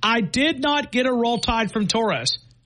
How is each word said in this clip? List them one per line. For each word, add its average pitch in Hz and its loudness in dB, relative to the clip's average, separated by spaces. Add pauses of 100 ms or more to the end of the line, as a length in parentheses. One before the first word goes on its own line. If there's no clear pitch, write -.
I 226 2
did 269 0
not 294 0
get 247 0
a 254 2
Roll 233 0
Tide 226 0
from 214 -2
Torres. 185 0 (260)